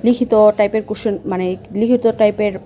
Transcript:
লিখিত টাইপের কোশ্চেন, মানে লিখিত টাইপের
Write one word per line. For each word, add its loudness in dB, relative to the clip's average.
লিখিত 0
টাইপের -2
কোশ্চেন, -6
মানে -4
লিখিত 0
টাইপের 0